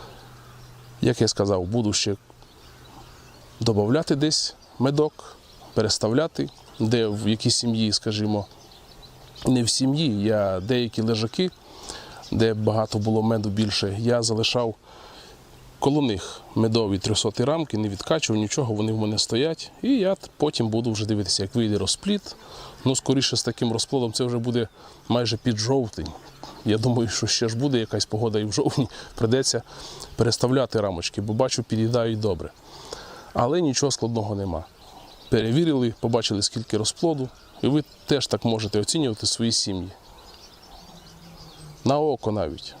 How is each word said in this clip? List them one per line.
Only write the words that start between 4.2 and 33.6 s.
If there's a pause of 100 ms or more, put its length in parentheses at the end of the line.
медок, (360)
переставляти, (300)
де
в
якій
сім'ї,
скажімо, (1000)
не
в
сім'ї,
я
деякі
лежаки, (800)
де
багато
було
меду
більше,
я
залишав (1040)
коло
них (140)
медові
трьохсоті
рамки,
не
відкачував
нічого,
вони
в
мене
стоять. (100)
І
я
т-, (100)
потім
буду
вже
дивитися,
як
вийде
розплід. (500)
Ну,
скоріше
з
таким
розплодом
це
вже
буде (400)
майже
під
жовтень. (580)
Я
думаю,
що
ще
ж
буде
якась
погода
і
в
жовтні, (280)
прийдеться (540)
переставляти
рамочки,
бо
бачу,
під'їдають
добре. (840)
Але